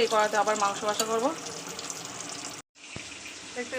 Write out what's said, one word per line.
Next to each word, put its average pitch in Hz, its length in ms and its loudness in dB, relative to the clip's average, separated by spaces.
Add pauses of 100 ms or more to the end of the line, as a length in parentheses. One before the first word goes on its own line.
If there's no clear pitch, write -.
এই 226 120 6
কড়াতে 214 300 6
আবার 214 200 4
মাংস 202 240 2
কষা 208 240 2
করব। 226 140 2 (2250)
দেখতে 247 220 -4